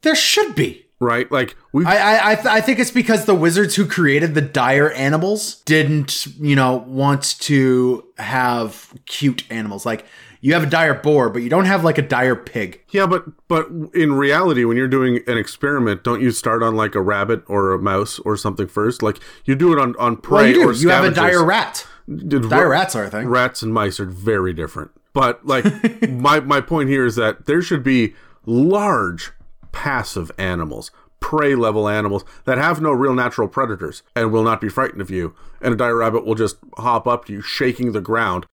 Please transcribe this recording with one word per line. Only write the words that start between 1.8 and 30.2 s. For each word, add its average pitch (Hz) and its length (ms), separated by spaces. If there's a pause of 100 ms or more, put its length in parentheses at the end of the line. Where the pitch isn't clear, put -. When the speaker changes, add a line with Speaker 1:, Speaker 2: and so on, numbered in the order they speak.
Speaker 1:
I, 180 100
I, 208 360
I, 220 40
th-, 220 120
I 220 120
think 226 200
it's 240 100
because 226 360
the 202 100
wizards 170 400
who 196 100
created 151 480
the 151 80
dire 139 520
animals 156 720
didn't, 151 600 (140)
you 147 160
know, 131 220 (100)
want 139 540
to 127 600 (140)
have 120 760 (140)
cute 131 460
animals. 107 340
Like, 113 200 (360)
you 139 140
have 165 80
a 147 60
dire 160 260
boar, 143 340
but 120 140
you 120 60
don't 180 160
have, 190 180
like, 156 160
a - 20
dire 127 340
pig. 107 540
Speaker 2:
Yeah, 196 160
but, 180 200 (220)
but 160 200 (260)
in 156 200
reality, 139 520
when 117 100
you're 127 120
doing 127 400
an 120 100
experiment, 117 640
don't 120 160
you 123 120
start 113 320
on, 113 120
like, 107 200
a 101 60
rabbit 101 440
or 98 280
a 92 60
mouse 98 380
or 107 180
something 98 320
first? 110 360
Like, 107 160 (260)
you 135 80
do 165 200
it 151 60
on, 123 180
on 117 200
prey - 180
Speaker 1:
Well, 220 120
you - 80
do. 339 140
Speaker 2:
or 120 40
Speaker 1:
You 143 160
have 185 160
a - 80
Speaker 2:
scavengers. 175 240
Speaker 1:
dire 165 80
rat. 196 420 (200)
Speaker 2:
Did 143 420
Speaker 1:
Dire 160 140
Speaker 2:
ra-, 170 80
Speaker 1:
rats 175 240
are 110 80
a 98 80
thing. 110 160
Speaker 2:
rats 123 340
and 113 100
mice 104 280
are 104 60
very 92 480
different. 80 360 (240)
But, 123 320
like, 131 180 (380)
Speaker 1:
<laughs> 180 80
Speaker 2:
my, 135 300
my 139 200
point 139 300
here 135 160
is 113 120
that 110 280
there 160 160
should 165 220
be 123 320 (320)
large 131 840 (420)
passive 107 680